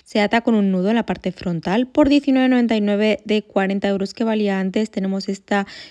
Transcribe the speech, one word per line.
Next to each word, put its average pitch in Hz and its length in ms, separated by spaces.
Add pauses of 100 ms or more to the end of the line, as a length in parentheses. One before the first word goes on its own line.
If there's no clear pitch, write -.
Se - 180
ata 214 200
con 226 140
un 196 160
nudo 185 180
en 226 60
la 226 100
parte 185 260
frontal. 185 540
Por 277 240
diecinueve 269 400
noventa 240 260
y 214 60
nueve 208 420
de 208 200
cuarenta 196 460
euros 196 260
que - 80
valía 214 360
antes 190 300
tenemos 196 400
esta 196 380 (240)